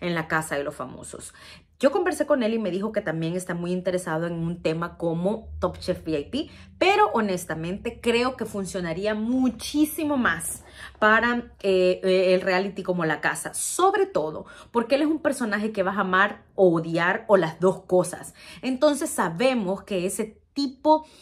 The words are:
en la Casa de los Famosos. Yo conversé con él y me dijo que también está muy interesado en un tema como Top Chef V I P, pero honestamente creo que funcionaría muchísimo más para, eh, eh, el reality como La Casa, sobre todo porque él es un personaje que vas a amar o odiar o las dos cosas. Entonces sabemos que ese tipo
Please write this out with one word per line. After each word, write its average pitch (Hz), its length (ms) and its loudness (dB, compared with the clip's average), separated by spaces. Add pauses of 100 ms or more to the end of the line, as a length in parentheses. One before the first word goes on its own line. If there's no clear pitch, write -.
en 175 140 -2
la 165 140 -4
Casa 160 280 -2
de 143 60 -2
los 143 140 -8
Famosos. - 580 -14 (440)
Yo 285 140 4
conversé 359 320 0
con 277 180 2
él 220 120 0
y 226 40 0
me 208 120 -2
dijo 196 200 -2
que 214 120 -2
también 165 340 -2
está 180 160 -6
muy 175 180 -4
interesado 175 560 -2
en 170 60 -4
un 165 300 -4
tema 170 340 -2
como 175 640 -2
Top 185 180 -2
Chef 180 300 -4
V 156 120 -2
I 143 60 -6
P, 302 260 -6 (280)
pero 403 340 4
honestamente 190 880 -4
creo 240 340 0
que 233 120 -6
funcionaría 190 680 -4
muchísimo 262 1000 0
más 180 480 -2 (340)
para, 233 600 2
eh, 185 420 2
eh, 185 300 4
el 185 80 4
reality 190 420 -2
como 180 220 -2
La 151 160 0
Casa, 156 320 -4
sobre 392 540 0
todo 160 400 -4 (240)
porque 233 240 0
él 277 80 4
es 302 60 4
un 311 100 0
personaje 220 520 -2
que 208 120 0
vas 190 160 -2
a - 20 2
amar 190 440 2 (100)
o 185 180 6
odiar 170 560 0
o 208 80 8
las 165 240 2
dos 180 220 2
cosas. - 500 0 (300)
Entonces 285 480 2
sabemos 196 720 0
que 180 240 -2
ese 214 340 -6 (140)
tipo 302 520 2 (160)